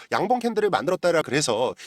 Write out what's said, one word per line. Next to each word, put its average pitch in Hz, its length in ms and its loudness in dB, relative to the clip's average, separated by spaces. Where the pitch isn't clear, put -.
양봉 202 280 0
캔들을 214 300 0
만들었다라 165 540 0
그래서 117 500 0